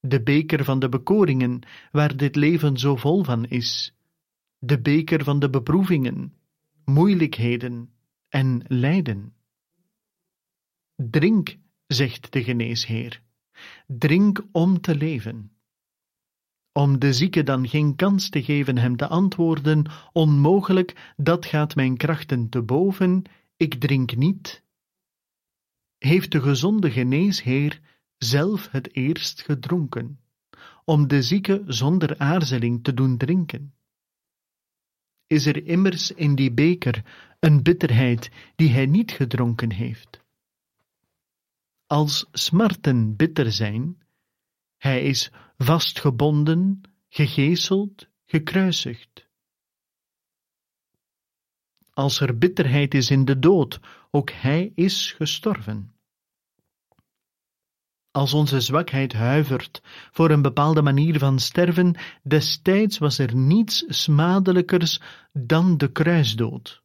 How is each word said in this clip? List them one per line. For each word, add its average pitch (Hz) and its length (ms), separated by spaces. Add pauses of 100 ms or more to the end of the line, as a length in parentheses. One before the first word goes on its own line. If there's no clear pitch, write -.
De 127 220
beker 147 420
van 135 140
de 131 100
bekoringen, 127 720 (300)
waar 147 260
dit 139 200
leven 147 400
zo 135 200
vol 156 280
van 120 200
is. - 500 (640)
De 127 220
beker 151 440
van 143 140
de 139 120
beproevingen, 147 840 (500)
moeilijkheden 127 1080 (360)
en 131 380
lijden. 127 680 (1600)
"Drink," 160 600 (300)
zegt 131 460
de 135 100
geneesheer. 117 800 (640)
"Drink 165 680
om 175 280
te 165 160
leven." 113 560 (1200)
Om 139 260
de 139 140
zieke 165 300
dan 131 260
geen 151 280
kans 196 320
te 143 140
geven 139 360
hem 123 180
te 139 100
antwoorden: 156 800 (260)
"Onmogelijk, 170 1040
dat 170 300
gaat 151 280
mijn 131 220
krachten 139 520
te 120 140
boven, 185 640 (320)
ik 156 180
drink 127 420
niet." 170 460 (1400)
Heeft 170 340
de 151 80
gezonde 147 500
geneesheer 139 880 (360)
zelf 147 540
het 131 240
eerst - 480
gedronken, 135 760 (640)
om 147 240
de 139 140
zieke 196 440
zonder 147 520
aarzeling 127 640
te 135 100
doen 127 220
drinken? 143 580 (1500)
Is 147 200
er 147 200
immers 175 440
in 147 240
die 131 180
beker 131 520 (360)
een 147 220
bitterheid 127 680 (260)
die 160 120
hij 135 180
niet 208 240
gedronken 120 640
heeft? 113 520 (1600)
Als 147 460
smarten 135 840
bitter 147 360
zijn, 117 500 (760)
hij 131 260
is 139 280 (280)
vastgebonden, 151 1200 (280)
gegezeld, 175 1000 (180)
gekruisigd. 165 1000 (2500)
Als 139 300
er 127 180
bitterheid 143 560
is 135 160
in 135 140
de 135 140
dood, 156 420 (300)
ook 143 200
hij 165 440
is - 380
gestorven. 107 760 (2250)
Als 139 240
onze 139 260
zwakheid 135 520
huivert 127 720 (280)
voor 165 200
een 147 120
bepaalde 147 400
manier 147 360
van 135 200
sterven, 175 580 (260)
destijds 185 760
was 147 200
er 123 180
niets 170 520
smadelijkers 180 1120 (320)
dan 156 460
de 139 140
kruisdood. 120 920